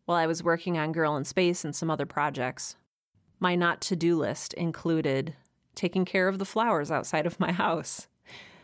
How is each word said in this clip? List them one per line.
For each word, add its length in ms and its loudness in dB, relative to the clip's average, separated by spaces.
while 120 2
I 80 4
was 160 0
working 360 0
on 160 0
Girl 240 2
in 80 -2
Space 400 2
and 100 -4
some 160 -2
other 140 0
projects, 720 -4
my 160 2
not 260 2
to-do 360 2
list 360 -4
included 800 -2
taking 300 0
care 240 2
of 100 -2
the 60 -4
flowers 440 0
outside 360 0
of 140 -4
my 120 2
house. 560 -2